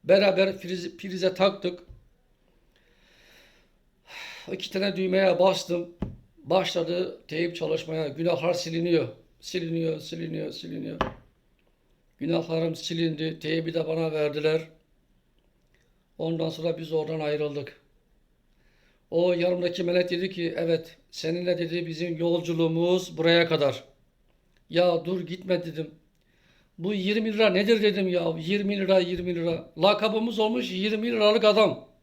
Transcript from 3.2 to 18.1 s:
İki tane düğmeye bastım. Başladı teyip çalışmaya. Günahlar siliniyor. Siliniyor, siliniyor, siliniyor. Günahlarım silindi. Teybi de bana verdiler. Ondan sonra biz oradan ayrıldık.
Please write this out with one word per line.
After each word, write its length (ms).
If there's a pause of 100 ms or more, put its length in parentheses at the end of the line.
İki 200
tane 240
düğmeye 440
bastım. 560 (420)
Başladı 880
teyip 280
çalışmaya. 520
Günahlar 460
siliniyor. 540 (320)
Siliniyor, 600
siliniyor, 520
siliniyor. 460 (1200)
Günahlarım 580
silindi. 640
Teybi 340
de 140
bana 240
verdiler. 500 (1600)
Ondan 320
sonra 280
biz 160
oradan 260
ayrıldık. 640 (1300)